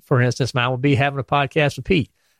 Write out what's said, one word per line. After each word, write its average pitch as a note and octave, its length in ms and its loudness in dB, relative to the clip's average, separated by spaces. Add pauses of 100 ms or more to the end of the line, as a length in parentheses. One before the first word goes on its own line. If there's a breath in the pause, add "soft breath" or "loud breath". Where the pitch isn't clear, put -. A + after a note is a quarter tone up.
for A#2+ 180 2
instance, B2 320 0
mine B2 160 0
will C3 80 -2
be C#3 180 2
having C#3 240 0
a B2 40 -6
podcast C#3+ 520 -2
with C3+ 100 -12
Pete. E3+ 240 0 (300)